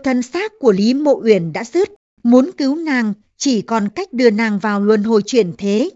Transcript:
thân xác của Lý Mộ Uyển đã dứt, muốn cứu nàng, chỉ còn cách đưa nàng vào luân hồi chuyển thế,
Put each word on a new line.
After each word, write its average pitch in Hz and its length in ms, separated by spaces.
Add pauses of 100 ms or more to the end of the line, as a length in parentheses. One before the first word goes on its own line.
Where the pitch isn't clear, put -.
thân 254 180
xác 392 380
của 247 120
Lý 202 220
Mộ 277 300
Uyển 180 300
đã 190 100
dứt, 359 260 (340)
muốn 254 340
cứu 277 180
nàng, 262 380 (240)
chỉ 240 240
còn 208 280
cách 370 240
đưa 240 160
nàng 214 300
vào 202 220
luân 208 220
hồi 220 220
chuyển 208 320
thế, 208 380